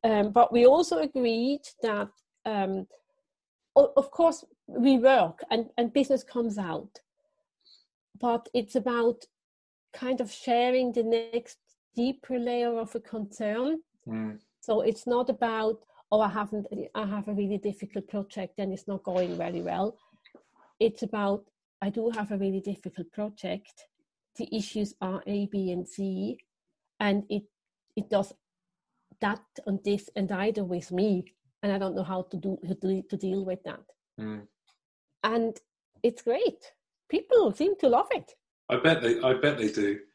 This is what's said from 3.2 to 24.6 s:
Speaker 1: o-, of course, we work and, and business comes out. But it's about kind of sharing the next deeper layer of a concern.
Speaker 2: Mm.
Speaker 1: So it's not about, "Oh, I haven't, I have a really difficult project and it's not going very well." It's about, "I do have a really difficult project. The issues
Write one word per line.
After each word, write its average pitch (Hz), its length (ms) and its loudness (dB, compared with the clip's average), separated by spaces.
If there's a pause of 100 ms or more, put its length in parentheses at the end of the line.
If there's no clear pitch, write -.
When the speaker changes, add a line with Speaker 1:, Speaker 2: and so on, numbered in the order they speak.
Speaker 1:
o-, 277 200 8
of 277 140 2
course, - 340 4 (220)
we 254 320 4
work 226 540 4
and, 226 140 0 (120)
and 233 140 0
business 277 320 2
comes 233 340 -4
out. 170 400 -8 (1200)
But 233 340 -2
it's 226 200 -4
about 240 500 0 (680)
kind 254 280 -4
of 220 120 -4
sharing 247 600 0
the 233 120 0
next 226 540 -4 (360)
deeper 254 440 -4
layer 240 400 -2
of 226 160 -8
a 233 60 -4
concern. 226 840 -6 (240)
Speaker 2:
Mm. 220 320 -8 (220)
Speaker 1:
So 220 220 0
it's 220 240 -2
not 247 240 0
about, 220 460 -2 (360)
"Oh, 214 80 4
I 208 80 2
haven't, 208 380 -4 (280)
I 214 120 -4
have 208 220 -6
a 208 40 -6
really 202 260 -2
difficult 202 500 -6
project 202 500 -8
and 196 160 -4
it's - 120 -12
not 196 180 -6
going 180 340 -2
very 170 240 -6
well." 185 340 -4 (840)
It's 220 240 0
about, 202 420 -2 (360)
"I 196 100 -4
do 226 200 -2
have 214 200 -6
a 208 80 -4
really 196 220 -2
difficult 190 500 -10
project. 208 760 -10 (500)
The 233 180 -8
issues 208 460 -6